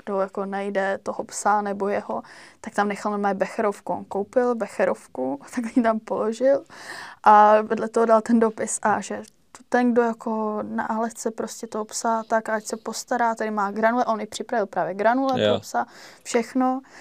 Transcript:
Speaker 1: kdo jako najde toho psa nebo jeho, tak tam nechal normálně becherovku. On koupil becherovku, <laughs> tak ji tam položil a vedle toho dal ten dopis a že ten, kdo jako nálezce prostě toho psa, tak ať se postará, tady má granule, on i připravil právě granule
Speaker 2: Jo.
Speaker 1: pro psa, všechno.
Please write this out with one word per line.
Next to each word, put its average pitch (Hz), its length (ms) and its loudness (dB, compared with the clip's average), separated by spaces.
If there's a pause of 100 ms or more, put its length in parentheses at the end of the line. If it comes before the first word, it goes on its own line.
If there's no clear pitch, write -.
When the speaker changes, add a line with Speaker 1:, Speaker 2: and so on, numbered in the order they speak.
Speaker 1:
kdo 202 140 -2
jako 196 260 -2
najde 196 580 -2
toho 214 200 -6
psa 208 380 0
nebo 202 260 -4
jeho, 214 340 -4 (400)
tak 220 120 -12
tam 202 140 0
nechal 208 240 -4
normálně 202 260 -2
becherovku. 202 560 -2
On 196 120 -8
koupil 240 500 -2
becherovku, 233 920 -4
<laughs> - 80 -12
tak 226 220 -2
ji 240 60 4
tam 220 160 2
položil 226 640 0 (600)
a 214 380 10
vedle 220 280 -2
toho 226 160 2
dal 220 160 6
ten 226 180 4
dopis 220 420 0
a 202 200 0
že 208 200 -10 (480)
ten, 247 240 4
kdo 240 80 4
jako 220 600 -2
nálezce 226 680 -4
prostě 226 360 -10
toho 214 180 -6
psa, 226 420 -2
tak 220 220 0
ať 220 160 -2
se 226 120 -8
postará, 233 580 -2
tady 220 160 -4
má 202 200 -2
granule, 226 340 2
on 214 160 -2
i 214 40 -6
připravil - 420 -4
právě 175 260 -4
granule 247 480 2
Speaker 2:
Jo. 107 120 4
Speaker 1:
pro - 60 -2
psa, 240 260 -4 (380)
všechno. 254 580 -2 (200)